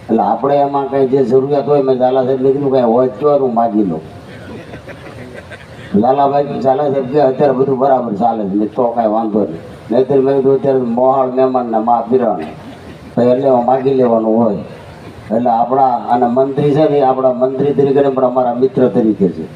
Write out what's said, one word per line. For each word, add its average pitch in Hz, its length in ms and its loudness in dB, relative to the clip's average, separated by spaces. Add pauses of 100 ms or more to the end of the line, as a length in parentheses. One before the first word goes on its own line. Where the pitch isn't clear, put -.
એટલે 113 180 0
આપણે 113 340 0
એમાં 139 320 -2
કંઈ 135 200 0
જે 135 160 2
જરૂરિયાત 135 440 0
હોય, 143 140 2
મેં 131 160 0
ઝાલા 127 240 2
સાહેબને 131 300 0
કીધું, 139 200 0
"કાંઈ 127 120 2
હોય 123 240 2
તો 143 300 0
હું 131 160 0
માગી 110 300 0
લઉં." 80 160 -4 (2000)
ઝાલાભાઈ, 139 600 0
ઝાલા 135 280 0
સાહેબ 131 240 -2
કે, 151 80 2
"અત્યારે 135 320 2
બધું 131 260 0
બરાબર 123 360 0
ચાલે 110 340 -2
છે." 92 60 -4
મેં 107 200 -2
તો 123 120 0
કાંઈ 113 220 0
વાંધો 107 320 0
નહીં. 82 180 -4 (320)
નહીંતર 131 300 2
મેં 139 160 2
કીધું, 135 180 2
"અત્યારે 135 240 0
મોહાળ 127 520 0
મહેમાનના 123 500 0
મા 117 200 2
પીરાણ, 117 420 0 (760)
ભાઈ, 120 100 2
એટલે 131 220 2
એમાં 120 160 2
માગી 131 300 0
લેવાનું 113 500 2
હોય." 101 120 0 (800)
એટલે 120 140 0
આપણા, 123 360 2
અને 123 400 0
મંત્રી 139 440 0
છે 151 180 2
ને, 143 100 2
એ - 20 4
આપણા 131 320 2
મંત્રી 135 400 0
તરીકે 139 280 2
નહીં, 139 140 2
પણ 131 100 0
અમારા 123 300 0
મિત્ર 127 340 2
તરીકે 107 400 2
છે. 80 140 -6 (140)